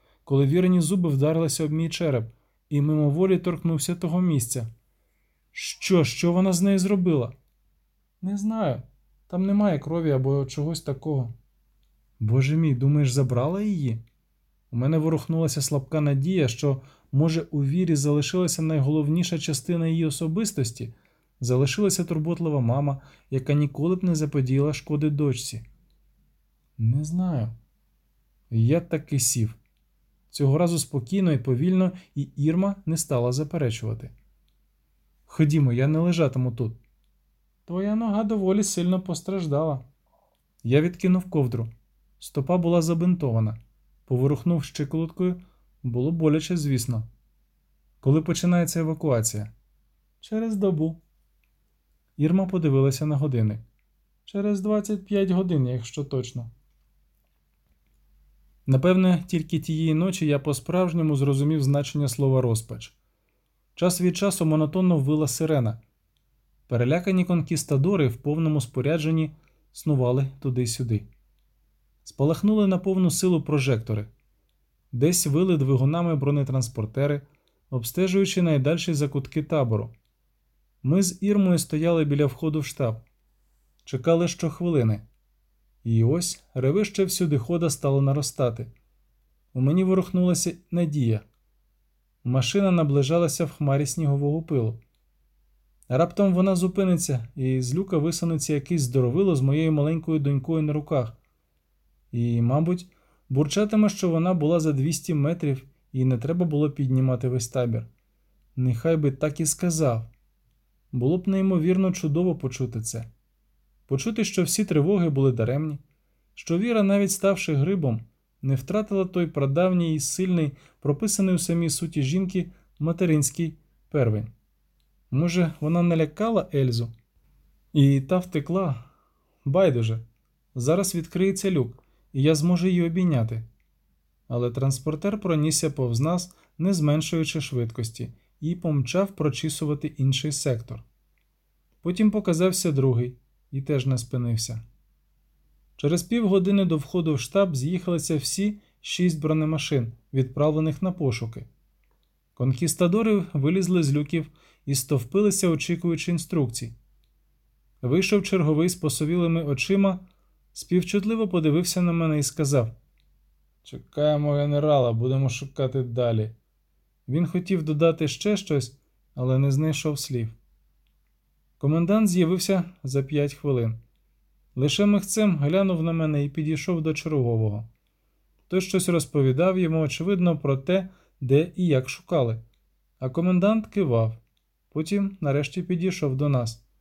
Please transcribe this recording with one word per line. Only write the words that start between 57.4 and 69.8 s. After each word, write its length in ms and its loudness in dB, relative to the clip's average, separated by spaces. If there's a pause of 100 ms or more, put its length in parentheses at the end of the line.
Напевне, 640 4
тільки 320 -2
тієї 340 -2
ночі 320 0
я 140 2
по-справжньому 760 0
зрозумів 480 2
значення 440 0
слова 340 2
«розпач». 520 -4 (800)
Час 260 0
від 160 0
часу 280 0
монотонно 520 2
вила 300 0
сирена. 540 -2 (840)
Перелякані 580 0
конкістадори 840 0
в 100 -2
повному 440 0
спорядженні 720 -2 (400)
снували 560 0 (120)